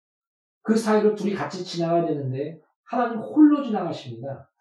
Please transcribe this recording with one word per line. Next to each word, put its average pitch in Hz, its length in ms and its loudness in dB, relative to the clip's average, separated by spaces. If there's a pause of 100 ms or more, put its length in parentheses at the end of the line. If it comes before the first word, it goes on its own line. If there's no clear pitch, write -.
(600)
그 220 140 2
사이로 214 400 2
둘이 202 200 -4
같이 - 280 -8
지나가야 170 440 0
되는데 139 520 -6 (240)
하나님 226 360 -2
홀로 294 440 6
지나가십니다. 139 880 -8 (120)